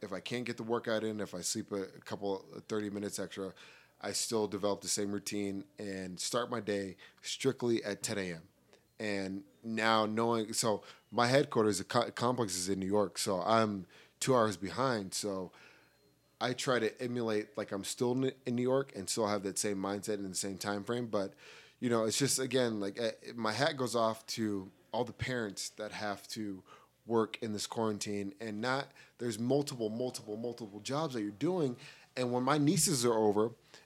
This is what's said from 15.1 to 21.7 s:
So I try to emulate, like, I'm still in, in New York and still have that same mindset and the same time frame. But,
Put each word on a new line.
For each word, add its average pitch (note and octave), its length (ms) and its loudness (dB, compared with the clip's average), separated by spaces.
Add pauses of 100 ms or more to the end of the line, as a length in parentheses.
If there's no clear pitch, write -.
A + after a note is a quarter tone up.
So F#2+ 380 -4 (880)
I B2 140 0
try B2 260 2
to A2 220 0
emulate, A2+ 460 0 (100)
like, G#2 140 -4
I'm G2 120 -2
still B2 300 0
in, C3 180 2 (140)
in A#2+ 100 0
New B2 60 2
York C3 340 2
and F#2+ 140 -6
still A2 180 2
have G2+ 160 2
that F#2+ 140 -4
same G#2 200 0
mindset G2 380 -2
and G2 160 -6
the F2 40 -8
same G2 220 -4
time G#2 260 -4
frame. A#2+ 240 -4
But, G2+ 260 -2 (480)